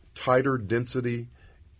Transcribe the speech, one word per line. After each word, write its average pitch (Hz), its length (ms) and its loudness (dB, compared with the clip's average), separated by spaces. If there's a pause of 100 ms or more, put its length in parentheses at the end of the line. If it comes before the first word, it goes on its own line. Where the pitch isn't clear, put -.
(140)
tighter 131 440 2
density 120 720 -2 (520)